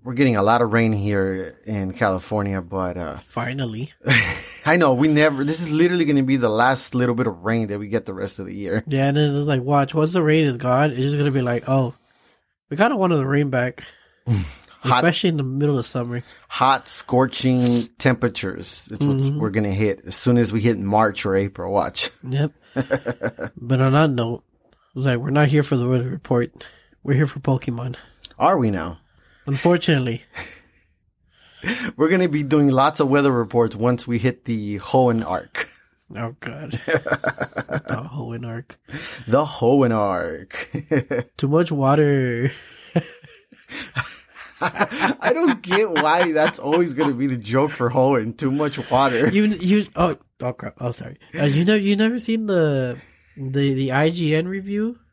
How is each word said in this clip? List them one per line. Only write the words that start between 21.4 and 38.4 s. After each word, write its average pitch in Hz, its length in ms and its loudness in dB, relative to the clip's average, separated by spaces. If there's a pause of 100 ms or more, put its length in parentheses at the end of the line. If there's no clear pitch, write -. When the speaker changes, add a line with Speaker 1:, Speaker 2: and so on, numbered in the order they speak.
Speaker 1:
Watch. - 380 -2 (120)
Speaker 2:
Yep. 135 280 -2 (240)
Speaker 1:
<laughs> - 840 -6
Speaker 2:
But 127 240 0
on 131 120 4
that 151 180 4
note, 120 320 -4 (520)
it's 131 100 -4
like, 123 120 2
we're 127 140 -4
not 147 160 4
here 147 160 4
for 143 140 0
the 120 120 0
weather 127 200 2
report. - 420 -2 (520)
We're 123 120 2
here 143 120 4
for 139 120 -8
Pokemon. 127 560 -4 (420)
Speaker 1:
Are 175 200 4
we 117 120 2
now? 85 300 -4 (480)
Speaker 2:
Unfortunately. 139 760 2 (840)
Speaker 1:
<laughs> - 880 -10
We're 156 120 2
gonna 185 200 2
be 147 140 0
doing 143 260 4
lots 139 300 2
of 143 100 2
weather 143 220 4
reports 117 440 0
once 120 320 0
we 120 120 -2
hit 123 260 -2
the 104 320 -4
Hoenn 117 480 2
arc. - 420 -6 (480)
Speaker 2:
Oh, 117 240 -8
God. 139 440 -10
Speaker 1:
<laughs> - 40 -10
Speaker 2:
The - 1300 -6
Hoenn 120 340 -10